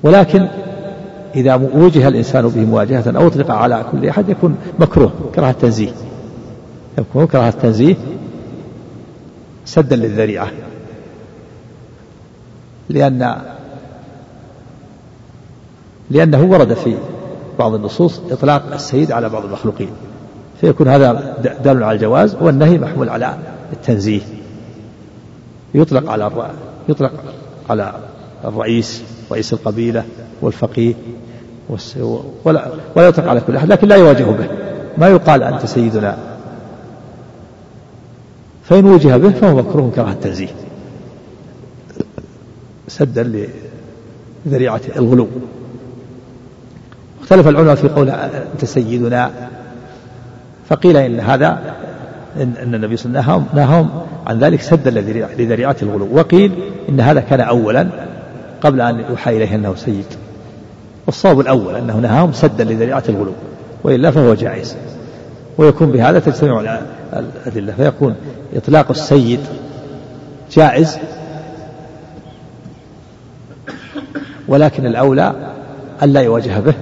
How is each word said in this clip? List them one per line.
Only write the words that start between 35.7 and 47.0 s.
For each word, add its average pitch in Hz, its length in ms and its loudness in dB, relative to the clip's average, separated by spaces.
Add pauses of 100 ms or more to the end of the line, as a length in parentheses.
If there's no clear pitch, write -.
فإن 190 220 6
وجه 151 320 8
به 175 120 6
فهو 151 260 4
مكروه 127 400 0
كراهة 110 160 -2
التنزيه 95 360 -6 (2500)
سدا 117 600 -4 (1000)
لذريعة 123 360 -2 (140)
الغلو. 120 320 2 (1900)